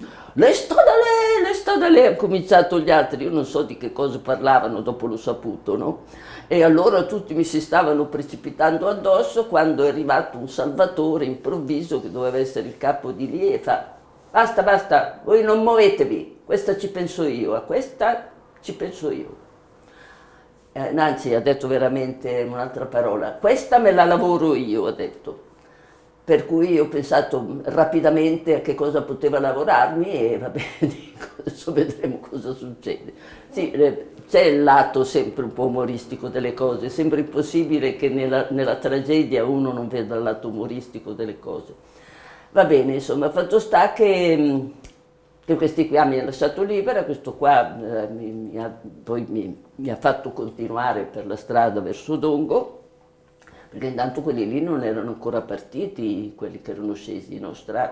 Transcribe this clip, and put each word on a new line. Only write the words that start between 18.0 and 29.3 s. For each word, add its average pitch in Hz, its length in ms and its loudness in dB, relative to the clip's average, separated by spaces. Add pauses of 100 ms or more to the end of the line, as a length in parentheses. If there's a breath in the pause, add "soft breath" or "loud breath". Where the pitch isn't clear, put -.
ci 180 140 -12
penso 175 360 -6
io." - 340 -12 (1300 loud breath)
Eh, 131 140 -6
Nancy 143 420 0
ha 117 80 2
detto 135 260 0
veramente 127 800 -2
un'altra 123 380 -8
parola. 110 460 -2
"Questa - 480 4
me 214 120 6
la 180 140 6
lavoro 175 480 2
io", 113 320 -2
ha 110 60 -2
detto. - 540 -10 (800 soft breath)
Per 147 220 2
cui 165 320 2
ho 147 100 2
pensato 139 760 -2
rapidamente 160 920 2
a - 40 -6
che 143 140 -2
cosa 147 260 0
poteva 139 380 0